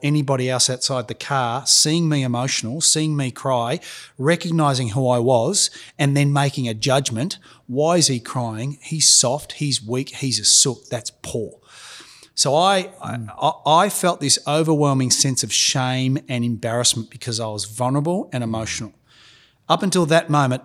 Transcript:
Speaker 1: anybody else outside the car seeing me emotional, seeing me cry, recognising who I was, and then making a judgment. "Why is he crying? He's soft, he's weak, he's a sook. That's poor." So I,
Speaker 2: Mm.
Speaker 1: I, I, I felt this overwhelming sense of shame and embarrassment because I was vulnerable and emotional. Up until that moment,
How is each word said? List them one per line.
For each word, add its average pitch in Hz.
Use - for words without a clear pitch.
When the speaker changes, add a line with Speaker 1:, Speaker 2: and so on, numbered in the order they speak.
Speaker 1:
anybody 143
else 127
outside 127
the -
car 131
seeing 160
me 147
emotional, 127
seeing 156
me 131
cry, 127
recognising 147
who 127
I 123
was, 127
and 139
then 143
making 139
a 110
judgment. 127
"Why 151
is 151
he 131
crying? 120
He's -
soft, -
he's 139
weak, 127
he's 120
a 101
sook. -
That's 113
poor." -
So 139
I, 190
Speaker 2:
Mm. 113
Speaker 1:
I, 139
I, 160
I 202
felt 175
this 139
overwhelming 147
sense 131
of 107
shame 131
and 120
embarrassment 117
because 117
I 113
was 104
vulnerable 139
and 123
emotional. 113
Up 170
until 180
that 165
moment, 135